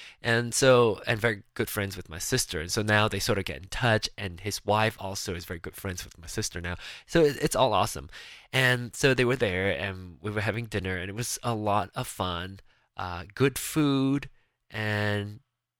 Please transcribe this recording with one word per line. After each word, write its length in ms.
And 320
so, 520
and 120
very 240
good 140
friends 280
with 120
my 100
sister. 420
And 100
so 120
now 260
they 100
sort 200
of 80
get 160
in 80
touch, 460
and 240
his 240
wife 360
also 340
is 120
very 140
good 160
friends 280
with 140
my 100
sister 320
now. 160
So 180
it, 180
it's 140
all 160
awesome. 360
And 420
so 200
they 100
were 120
there, 340
and 500
we 100
were 120
having 240
dinner, 300
and 140
it 60
was 260
a 120
lot 400
of 120
fun, 540
uh, 280
good 240
food, 680
and 680